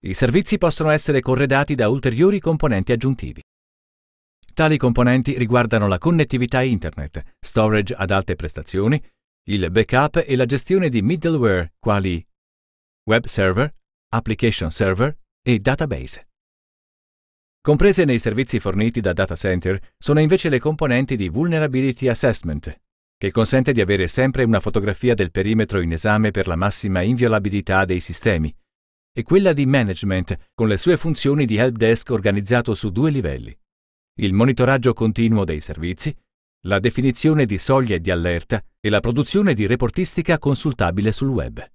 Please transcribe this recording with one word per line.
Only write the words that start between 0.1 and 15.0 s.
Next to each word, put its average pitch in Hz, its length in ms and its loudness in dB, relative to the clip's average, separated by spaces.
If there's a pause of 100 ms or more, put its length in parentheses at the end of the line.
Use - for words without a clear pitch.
servizi 170 440 0
possono 160 320 0
essere 151 300 2
corredati 135 540 0
da 117 140 2
ulteriori 139 520 2
componenti 131 520 0
aggiuntivi. 123 500 -4 (1120)
Tali 156 240 2
componenti 127 580 2
riguardano 113 520 2
la 95 100 0
connettività 135 640 0
internet, 82 760 -4
storage 107 560 0
ad 95 160 -4
alte 95 240 0
prestazioni, 98 680 -2 (460)
il 92 220 -2
backup 127 560 2
e 135 100 0
la 127 80 2
gestione 151 460 0
di 120 100 0
middleware 120 800 0
quali 95 460 -2 (840)
web 113 180 2
server, 101 500 0 (360)
application 110 600 -2
server 98 460 0 (260)